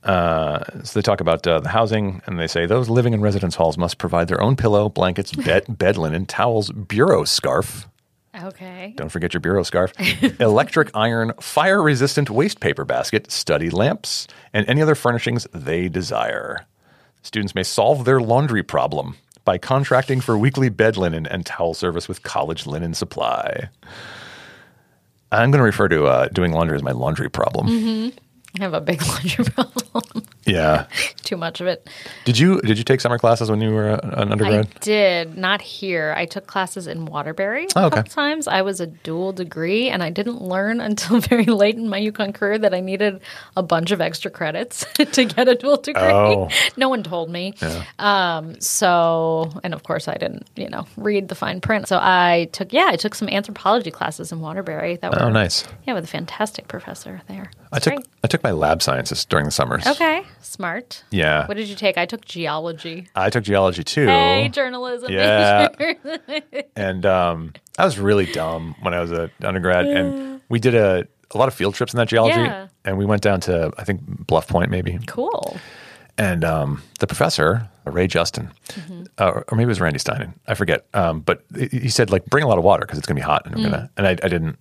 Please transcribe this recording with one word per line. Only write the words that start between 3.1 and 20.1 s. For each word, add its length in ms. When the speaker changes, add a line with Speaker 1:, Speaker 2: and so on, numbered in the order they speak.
Speaker 1:
in 80
residence 340
halls 220
must 220
provide 280
their 140
own 160
pillow, 320
blankets, 420
Speaker 2:
<laughs> 140
Speaker 1:
bed, 180
bed 200
linen, 280
towels, 460
bureau 520
scarf." 640
Speaker 2:
Okay. 600
Speaker 1:
Don't 100
forget 260
your 60
bureau 240
scarf. 340
Speaker 2:
<laughs> 440
Speaker 1:
"Electric 520
iron, 460
fire-resistant 920
waste 300
paper 240
basket, 480
study 380
lamps, 580
and 160
any 140
other 120
furnishings 600
they 340
desire. 800
Students 340
may 80
solve 400
their 160
laundry 420
problem 540
by 120
contracting 640